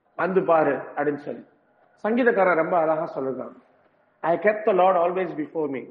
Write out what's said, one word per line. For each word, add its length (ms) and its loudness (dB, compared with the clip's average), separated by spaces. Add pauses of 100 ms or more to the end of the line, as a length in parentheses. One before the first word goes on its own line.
(160)
"வந்து 280 0
பாரு" 320 4
அப்படின்னு 400 -4
சொல்லி 300 -12 (580)
சங்கீதக்காரன் 520 2
ரொம்ப 220 0
அழகா 420 -2
சொல்லுறான், 320 -8 (720)
"I 160 0
kept 300 0
the 60 4
Lord 220 4
always 340 0
before 380 -6
me." 240 -8